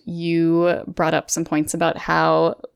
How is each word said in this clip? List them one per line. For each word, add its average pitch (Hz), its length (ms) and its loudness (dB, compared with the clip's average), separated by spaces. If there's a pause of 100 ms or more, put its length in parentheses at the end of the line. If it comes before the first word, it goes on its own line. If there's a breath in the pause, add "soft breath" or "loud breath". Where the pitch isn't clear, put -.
you 170 840 0
brought 165 260 -2
up - 180 -2
some 165 140 -2
points 151 280 -2
about 165 220 0
how 160 640 0 (160)